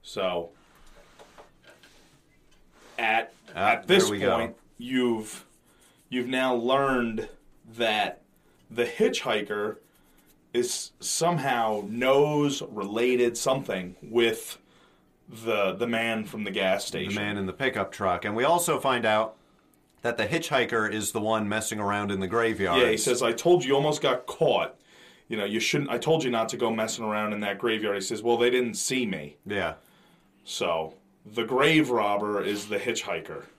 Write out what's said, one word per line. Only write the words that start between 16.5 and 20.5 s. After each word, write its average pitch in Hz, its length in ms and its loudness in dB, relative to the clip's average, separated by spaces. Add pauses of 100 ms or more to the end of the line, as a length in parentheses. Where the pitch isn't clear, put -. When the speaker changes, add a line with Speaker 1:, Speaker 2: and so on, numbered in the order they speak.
Speaker 1:
gas 98 340 0
station. 82 280 -6
Speaker 2:
The 107 60 -2
man 104 180 -4
in 98 80 -4
the 92 80 -6
pickup - 380 -2
truck. 92 340 -2
And 104 100 -2
we 120 80 0
also 165 360 2
find 123 260 0
out 107 300 2 (680)
that 117 160 -2
the 107 100 0
hitchhiker 120 640 0